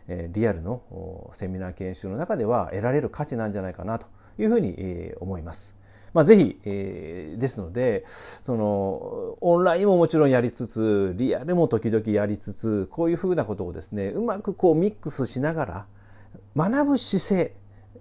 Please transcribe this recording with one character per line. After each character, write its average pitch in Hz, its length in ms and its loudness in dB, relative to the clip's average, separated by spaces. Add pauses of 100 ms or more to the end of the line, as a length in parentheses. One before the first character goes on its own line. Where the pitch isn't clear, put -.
え 85 200 -8
ー、 87 60 -10
リ 110 140 2
ア 101 40 2
ル 82 100 -6
の、 117 280 -6
お-、 87 420 -14
セ - 140 -10
ミ 92 140 -6
ナ 92 80 -8
ー 90 60 -8
研 92 200 -8
修 95 140 -10
の 98 80 -6
中 180 200 -4
で 117 80 -2
は 104 260 0
得 98 100 -6
ら 120 100 0
れ 143 120 2
る 117 60 -4
価 - 160 -8
値 131 120 -6
な 113 100 -2
ん 104 60 -4
じ 101 80 -6
ゃ - 20 -4
な 92 80 -6
い - 20 -10
か 90 120 -12
な 113 160 -4
と - 80 -18 (280)
い 214 100 -2
う - 20 2
ふ 233 60 4
う 233 60 4
に、 104 180 -2
え 87 380 -8
ー、 - 60 -12
思 92 160 -6
い 80 40 -12
ま 82 100 -12
す。 - 240 -14 (360)
ま 160 100 4
あ、 - 20 4
ぜ 202 140 10
ひ、 123 260 4
え 95 720 -8
ー、 - 20 -10
で 135 80 -2
す 117 140 -6
の 87 120 -10
で、 120 360 0
そ - 480 -8
の、 98 840 -2
オ 175 180 6
ン 185 40 2
ラ 175 120 4
イ 190 80 2
ン - 20 4
も 185 120 6
も 165 100 6
ち 170 80 0
ろ 151 80 8
ん 139 60 6
や 123 100 6
り 120 100 0
つ 120 160 -6
つ、 101 520 2
リ 113 180 0
ア 123 80 -8
ル 175 100 0
も 170 140 4
時 113 220 0
々 107 160 2
や 104 180 2
り 104 140 -2
つ 104 160 -10
つ、 104 360 -2
こ 165 140 -2
う 165 60 2
い 170 40 2
う - 40 0
ふ 185 100 -2
う 180 60 2
な 143 100 0
こ 101 100 -4
と 92 120 -4
を 85 80 -8
で 82 80 -10
す - 100 -14
ね、 98 160 -2
う 156 140 -4
ま 226 160 -2
く 190 160 -6
こ 170 180 4
う - 20 4
ミ 196 180 2
ッ - 40 -20
ク - 140 -8
ス 127 160 -2
し 131 160 -4
な 156 100 0
が 156 140 -2
ら、 95 200 -10 (720)
学 269 360 2
ぶ 254 60 4
姿 190 460 0
勢、 - 120 -6 (440)